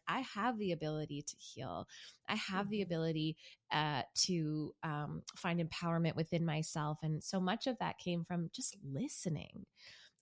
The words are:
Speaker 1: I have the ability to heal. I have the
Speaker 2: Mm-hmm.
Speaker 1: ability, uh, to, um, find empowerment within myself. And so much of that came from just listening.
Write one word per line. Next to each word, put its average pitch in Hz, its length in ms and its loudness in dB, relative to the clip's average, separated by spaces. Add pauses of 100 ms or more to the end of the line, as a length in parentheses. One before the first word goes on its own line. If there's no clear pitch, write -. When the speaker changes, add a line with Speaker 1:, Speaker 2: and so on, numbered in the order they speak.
Speaker 1:
I 202 140 2
have 226 380 0
the 202 120 2
ability 151 520 -2
to - 160 -10
heal. - 500 -8 (400)
I 214 80 2
have 202 340 0
the 208 120 2
Speaker 2:
Mm-hmm. - 0 -
Speaker 1:
ability, 160 540 0 (360)
uh, 151 300 2 (240)
to, 151 580 0
um, 151 380 -2 (140)
find 170 240 0
empowerment 165 540 2
within 165 320 2
myself. 151 560 0
And 156 180 0
so - 200 0
much 185 260 2
of 254 140 0
that - 180 -2
came 170 260 0
from 170 280 0
just - 320 -4
listening. 156 800 -2 (560)